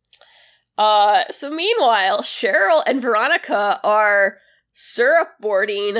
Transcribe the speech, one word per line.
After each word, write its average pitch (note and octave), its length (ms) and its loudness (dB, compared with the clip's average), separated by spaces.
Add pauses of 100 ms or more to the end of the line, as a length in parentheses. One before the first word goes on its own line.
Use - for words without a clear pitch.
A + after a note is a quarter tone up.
(800)
Uh, G#3 520 2
so C#4+ 200 -10
meanwhile, C4+ 720 0
Cheryl D#4+ 640 0
and C4 160 -2
Veronica A3+ 840 -2
are G3+ 540 2 (340)
syrup D4 560 0 (100)
boarding G#3 600 -2